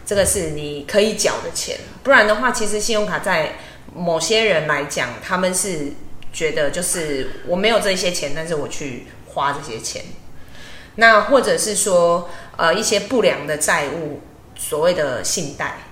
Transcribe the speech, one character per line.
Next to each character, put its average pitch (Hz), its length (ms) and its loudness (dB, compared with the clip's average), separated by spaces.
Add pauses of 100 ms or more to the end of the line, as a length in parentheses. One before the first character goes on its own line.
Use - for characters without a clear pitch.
这 208 100 -4
个 196 120 4
是 170 240 0
你 147 360 -6
可 208 140 4
以 214 140 4
缴 156 280 0
的 - 120 -6
钱。 - 240 -6 (240)
不 254 80 0
然 220 180 8
的 214 80 4
话， 240 160 0
其 214 140 -2
实 202 120 0
信 220 140 0
用 208 140 2
卡 165 120 -2
在 165 380 -2 (380)
某 165 260 0
些 220 240 2
人 160 220 2
来 147 180 0
讲， 135 240 -4 (140)
他 185 160 -2
们 185 160 2
是 156 380 -2 (400)
觉 151 200 -2
得 151 180 2
就 175 120 -4
是 143 480 -2 (160)
我 175 100 0
没 208 120 2
有 226 120 4
这 196 160 2
些 185 160 0
钱， 143 220 -2
但 160 120 -4
是 170 80 -2
我 135 140 -2
去 131 380 -8 (200)
花 143 260 -2
这 151 100 -6
些 113 160 -8
钱。 - 240 -8 (920)
那 220 260 8
或 254 180 4
者 185 160 2
是 208 180 -2
说， 180 540 4 (280)
呃， 165 180 4
一 214 80 0
些 202 180 2
不 226 220 0
良 143 240 2
的 151 100 -2
债 156 320 0
务， 147 320 -6 (340)
所 - 260 -4
谓 175 120 4
的 135 320 -2
信 143 300 -4
贷。 143 240 -8 (140)